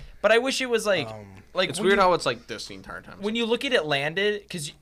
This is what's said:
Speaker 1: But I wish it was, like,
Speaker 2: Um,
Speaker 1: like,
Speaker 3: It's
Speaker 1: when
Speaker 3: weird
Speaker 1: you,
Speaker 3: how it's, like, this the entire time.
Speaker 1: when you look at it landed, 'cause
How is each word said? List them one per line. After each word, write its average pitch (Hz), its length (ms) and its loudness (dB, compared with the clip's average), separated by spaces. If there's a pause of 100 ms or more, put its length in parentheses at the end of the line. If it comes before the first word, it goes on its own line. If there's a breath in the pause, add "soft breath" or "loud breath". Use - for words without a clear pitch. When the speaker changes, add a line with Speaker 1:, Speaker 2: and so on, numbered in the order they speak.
(220 loud breath)
Speaker 1:
But 214 100 6
I 226 60 6
wish 262 240 0
it 262 80 -2
was, 220 160 2
like, 170 220 0
Speaker 2:
Um, 101 340 -16 (120)
Speaker 1:
like, 180 160 0
Speaker 3:
It's - 80 -6
Speaker 1:
when 208 100 0
Speaker 3:
weird 196 100 6
Speaker 1:
you, 196 40 6
Speaker 3:
how 180 120 6
it's, 156 120 0
like, 117 200 -2
this 107 200 -10
the 101 80 -14
entire 92 280 -14
time. - 180 -20
Speaker 1:
when 220 160 -4
you 233 100 0
look 233 200 0
at 269 80 -4
it 175 120 2
landed, 165 640 -2
'cause 151 340 -10